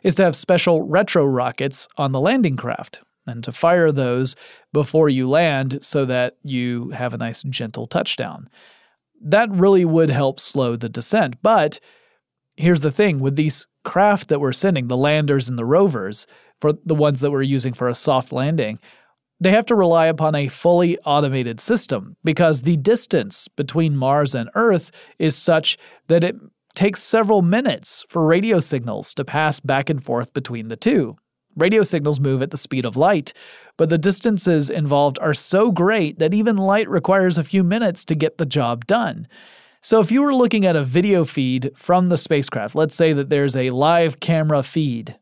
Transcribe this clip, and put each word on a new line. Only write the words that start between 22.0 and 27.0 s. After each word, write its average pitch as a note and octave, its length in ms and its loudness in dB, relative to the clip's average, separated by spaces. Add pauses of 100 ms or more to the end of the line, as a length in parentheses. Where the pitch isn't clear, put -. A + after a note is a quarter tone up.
because D#3 400 2
the E3 140 2
distance G#3+ 720 -2
between D3 480 -2
Mars C3+ 380 0
and A2+ 200 -6
Earth G#3 360 2 (280)
is D#3 180 -2
such - 420 0 (300)
that E3 140 4
it G#2+ 140 -2 (380)
takes G3 280 0